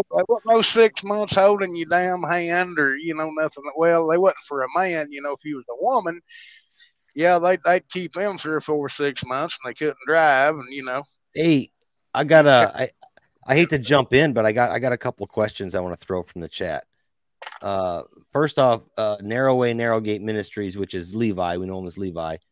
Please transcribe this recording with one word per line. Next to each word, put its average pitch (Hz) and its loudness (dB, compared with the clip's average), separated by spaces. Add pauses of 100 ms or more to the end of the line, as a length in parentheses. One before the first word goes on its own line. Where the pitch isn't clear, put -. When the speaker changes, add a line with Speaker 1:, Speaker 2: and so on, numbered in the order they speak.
Speaker 1:
wasn't 185 -2
no 226 4
six 220 2
months 208 -4
holding 196 2
your 165 -6
damn 180 -2
hand 175 -2
or, 139 2
you 160 -6
know, 156 -4
nothing. 156 -4 (120)
Well, 165 4
they 160 2
wasn't 185 2
for 139 -4
a 131 -2
man, 165 -2
you 143 -14
know, 147 -6
if 135 -10
he 151 -10
was 127 -14
a 123 -10
woman, 185 -2 (920)
yeah, 170 4
they, 180 2
they'd 175 2
keep 180 -10
him 196 -4
three 156 -6
or 151 -2
four, 147 -4
six 139 -6
months, 135 -6
and 127 -10
they 117 -10
couldn't 151 -4
drive, 151 4
and, 131 -12
you 135 -12
know. 131 -6 (300)
Speaker 2:
Hey, 156 2 (420)
I 135 0
got 156 8
a, 123 8
I, 131 -4 (580)
I 135 0
hate 165 4
to 139 0
jump 131 2
in, 143 4
but 110 2
I 110 4
got, 117 0
I 120 -4
got 123 -2
a 120 -2
couple - -8
of 98 -10
questions 101 -4
I 92 -2
wanna 90 -6
throw 90 -6
from - -14
the 80 -10
chat. 80 -8 (760)
Uh, 92 -4 (300)
first 147 0
off, 123 4 (160)
uh, 107 -2
Narrow 127 0
Way, 120 0
Narrow 117 0
Gate 107 -4
Ministries, 101 -6
which 98 -6
is 92 -10
Levi, 92 -2
we 92 -6
know 95 -8
him 92 -10
as 87 -14
Levi. 82 -8 (140)